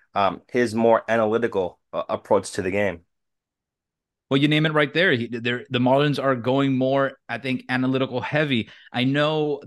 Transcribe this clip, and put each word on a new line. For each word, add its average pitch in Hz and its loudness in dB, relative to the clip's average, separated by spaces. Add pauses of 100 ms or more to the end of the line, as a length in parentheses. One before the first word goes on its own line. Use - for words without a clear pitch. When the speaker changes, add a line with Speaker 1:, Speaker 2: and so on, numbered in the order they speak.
(160)
Speaker 1:
um, 98 0
his 123 0
more 113 4
analytical, 110 0 (140)
uh, 85 -4
approach 104 0
to 101 -4
the 92 -2
game? 95 -2 (1300)
Speaker 2:
Well, 135 2
you 147 4
name 151 2
it 156 0
right 147 0
there. 170 2
He, 117 0
they're, 120 -4
the 123 -2
Marlins 135 2
are 135 2
going 131 0
more, 131 0 (100)
I 120 -8
think, 127 -6
analytical 127 0
heavy. 139 -2 (240)
I 127 -2
know 147 0